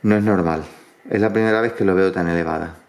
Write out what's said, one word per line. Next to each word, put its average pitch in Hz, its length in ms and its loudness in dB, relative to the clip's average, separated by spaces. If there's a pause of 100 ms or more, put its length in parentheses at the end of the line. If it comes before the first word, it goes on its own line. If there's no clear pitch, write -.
No 107 140 4
es 104 60 2
normal. 82 420 0 (440)
Es 104 120 0
la 107 100 2
primera 110 300 2
vez 117 100 -2
que 107 140 -2
lo 92 100 2
veo 95 160 2
tan 87 160 -2
elevada. 82 480 -4 (140)